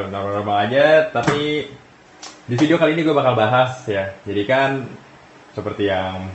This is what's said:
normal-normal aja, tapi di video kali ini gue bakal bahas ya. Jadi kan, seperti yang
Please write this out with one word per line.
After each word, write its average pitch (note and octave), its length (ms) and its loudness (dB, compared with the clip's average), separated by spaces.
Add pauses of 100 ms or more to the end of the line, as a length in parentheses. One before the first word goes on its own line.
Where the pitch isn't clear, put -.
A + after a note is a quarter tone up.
(100)
normal-normal G2+ 560 -2
aja, D3+ 480 4
tapi D3 560 -2 (720)
di A#2 160 -6
video D#3 160 4
kali E3 240 2
ini D#3 80 0
gue D#3 80 2
bakal B2+ 240 2
bahas B2 480 0
ya. G2 400 -4
Jadi G2+ 240 -2
kan, C3+ 320 0 (720)
seperti G2+ 320 -4
yang F#2 480 -4